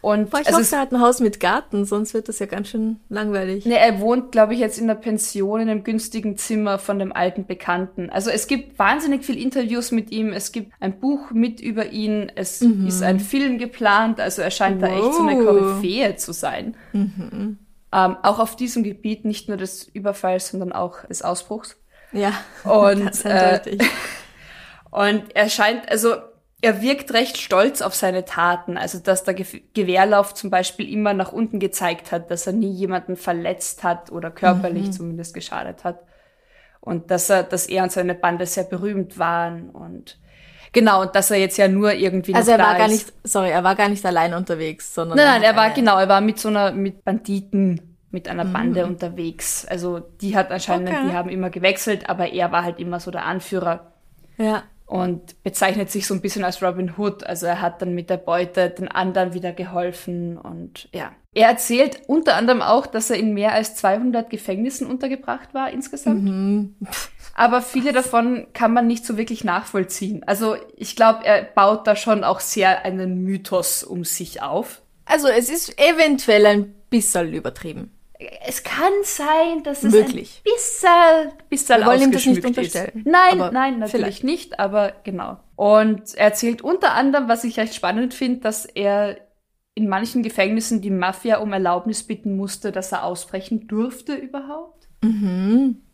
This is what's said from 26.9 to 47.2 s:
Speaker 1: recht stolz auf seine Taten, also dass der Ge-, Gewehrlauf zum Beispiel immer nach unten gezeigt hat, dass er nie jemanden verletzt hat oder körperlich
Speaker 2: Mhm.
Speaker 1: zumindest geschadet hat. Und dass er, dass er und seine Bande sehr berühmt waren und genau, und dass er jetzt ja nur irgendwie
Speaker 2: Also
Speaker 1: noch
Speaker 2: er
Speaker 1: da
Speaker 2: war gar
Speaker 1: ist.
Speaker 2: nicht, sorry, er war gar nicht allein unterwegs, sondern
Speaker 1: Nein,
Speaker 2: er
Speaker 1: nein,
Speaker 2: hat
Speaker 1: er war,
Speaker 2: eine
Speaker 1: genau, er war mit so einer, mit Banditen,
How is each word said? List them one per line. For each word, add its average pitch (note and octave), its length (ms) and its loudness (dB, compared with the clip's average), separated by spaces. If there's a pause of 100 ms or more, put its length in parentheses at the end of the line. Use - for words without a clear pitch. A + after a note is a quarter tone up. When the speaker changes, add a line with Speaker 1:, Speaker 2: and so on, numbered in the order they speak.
Speaker 1:
recht - 240 0
stolz G#3+ 420 2
auf F#3+ 140 -4
seine F#3 320 0
Taten, F3 500 0
also F3+ 220 -6
dass F#3 260 0
der F#3+ 80 -2
Ge-, F#3 300 -10 (100)
Gewehrlauf G3+ 600 2
zum G3 160 -10
Beispiel F#3 420 -2
immer G#3 220 0
nach F#3 180 -4
unten A3 260 -4
gezeigt F#3 540 -2
hat, E3+ 180 -6
dass E3+ 160 -6
er F#3+ 60 -4
nie G3+ 180 0
jemanden F#3 460 -4
verletzt F3+ 680 -6
hat F3 300 -4
oder E3 180 -10
körperlich F#3 580 0
Speaker 2:
Mhm. F#3+ 40 -6
Speaker 1:
zumindest E3+ 400 -10
geschadet - 520 -12
hat. F3 160 -8 (800)
Und E3 300 -6
dass F3+ 200 0
er, F#3 140 4
dass F3 220 -4
er F#3 160 -2
und F3+ 100 -2
seine F3+ 220 -2
Bande F3 300 -2
sehr F3+ 200 -4
berühmt F#3+ 540 -6
waren E3+ 520 -4
und - 480 -18 (540)
genau, G#3+ 280 6
und F#3 160 -2
dass G3 140 2
er G#3 80 2
jetzt F#3+ 180 0
ja G3+ 100 6
nur G3+ 280 4
irgendwie F#3 400 -2
Speaker 2:
Also A3+ 160 6
Speaker 1:
noch A3+ 80 8
Speaker 2:
er - 60 6
Speaker 1:
da G#3 80 4
Speaker 2:
war F3+ 60 2
gar A3 100 6
Speaker 1:
ist. G#3+ 40 4
Speaker 2:
nicht, A3 200 -2 (120)
sorry, F#3+ 240 0
er F3 160 2
war F#3+ 100 4
gar G3+ 140 2
nicht G3+ 160 -4
allein F3 300 2
unterwegs, D#3+ 600 -6
sondern E3 220 -2
Speaker 1:
Nein, D4 120 8
Speaker 2:
er C4+ 40 6
Speaker 1:
nein, A#3 80 4
Speaker 2:
hat G#3+ 80 6
Speaker 1:
er G#3+ 80 6
war, A3 80 6
Speaker 2:
eine A3 100 2
Speaker 1:
genau, G#3+ 240 4
er F#3+ 120 4
war G3 100 8
mit G#3+ 180 0
so A3 100 -4
einer, G3+ 240 2
mit G3 340 -6
Banditen, G3 920 -2 (140)